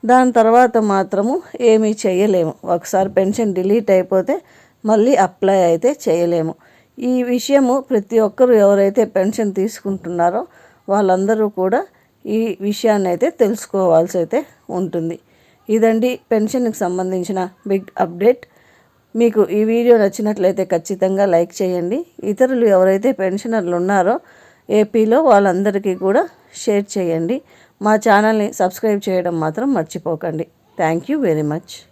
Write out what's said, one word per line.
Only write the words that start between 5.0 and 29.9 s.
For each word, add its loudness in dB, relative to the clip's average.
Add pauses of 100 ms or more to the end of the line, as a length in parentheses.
అప్లై 0
అయితే 2 (120)
చేయలేము. 0 (460)
ఈ -2 (100)
విషయము 0
ప్రతి -2
ఒక్కరూ 2
ఎవరైతే 4
పెన్షన్ -2
తీసుకుంటున్నారో -4 (460)
వాళ్ళందరూ 0
కూడా -2 (440)
ఈ -4 (200)
విషయాన్ని -2
అయితే 0
తెలుసుకోవాల్సి 0
అయితే -2 (300)
ఉంటుంది. -6 (520)
ఇదండి 2 (200)
పెన్షన్కి -2
సంబంధించిన -4 (260)
బిగ్ -4 (100)
అప్‌డేట్. -2 (720)
మీకు 2 (100)
ఈ 0
వీడియో 4
నచ్చినట్లయితే 0
ఖచ్చితంగా -2
లైక్ 2
చేయండి. -4 (260)
ఇతరులు 0
ఎవరైతే 2
పెన్షనర్లు -4
ఉన్నారో 0 (540)
ఏపీలో 2
వాళ్ళందరికీ 2
కూడా 0 (320)
షేర్ -2
చేయండి. -4 (440)
మా 0
ఛానల్ని 2
సబ్స్క్రైబ్ -2
చేయడం -2
మాత్రం -4
మర్చిపోకండి. -6 (340)